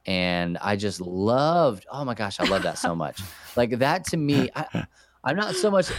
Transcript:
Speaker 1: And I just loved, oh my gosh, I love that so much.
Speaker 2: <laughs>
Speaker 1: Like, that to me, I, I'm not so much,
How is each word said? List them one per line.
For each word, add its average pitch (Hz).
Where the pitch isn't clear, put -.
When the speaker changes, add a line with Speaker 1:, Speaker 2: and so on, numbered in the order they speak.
Speaker 1:
And 87
I 101
just 98
loved, 120
oh 139
my 120
gosh, 101
I 90
love 95
that 82
so 87
much. 76
Speaker 2:
<laughs> -
Speaker 1:
Like, 120
that 151
to 175
me, 143
I, 113
I'm 135
not 208
so 208
much, 190